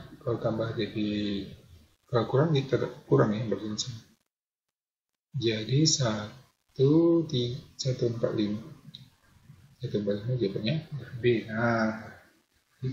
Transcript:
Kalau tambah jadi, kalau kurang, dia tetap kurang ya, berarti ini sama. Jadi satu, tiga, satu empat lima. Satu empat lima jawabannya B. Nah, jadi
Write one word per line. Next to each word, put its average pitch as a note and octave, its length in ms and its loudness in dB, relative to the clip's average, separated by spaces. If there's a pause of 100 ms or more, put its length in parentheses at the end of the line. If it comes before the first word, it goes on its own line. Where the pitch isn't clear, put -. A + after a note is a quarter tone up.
(200)
Kalau A2+ 240 -2
tambah A2+ 320 0
jadi, G#2 340 -2 (1040)
kalau A2 160 2
kurang, D#3 240 4
dia C3+ 160 2
tetap B2 240 0 (160)
kurang A#2+ 240 6
ya, A2 160 -2
berarti G2+ 240 -4
ini G#2+ 80 -6
sama. A#2 200 -8 (1400)
Jadi A2 480 0
satu, C#3+ 1400 2
tiga, B2 240 -2 (240)
satu B2+ 320 -2
empat - 240 -2
lima. G#2 260 0 (1160)
Satu G#2+ 240 -2
empat G#2 240 -2
lima B2+ 80 0
jawabannya G#2+ 400 0 (480)
B. A2 240 4
Nah, A2 560 0 (800)
jadi B2+ 100 -4